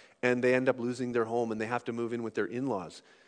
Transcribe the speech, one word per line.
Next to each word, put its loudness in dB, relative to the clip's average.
and 4
they 6
end 2
up 4
losing -4
their 2
home 0
and -4
they -2
have -4
to -4
move -4
in -4
with -6
their 0
in-laws -4